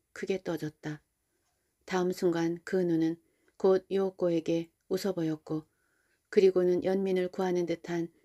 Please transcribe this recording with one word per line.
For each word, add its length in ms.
크게 300
떠졌다. 580
다음 260
순간 520
그 140
눈은 440
곧 340
요코에게 800
웃어 260
보였고 520
그리고는 540
연민을 460
구하는 360
듯한 460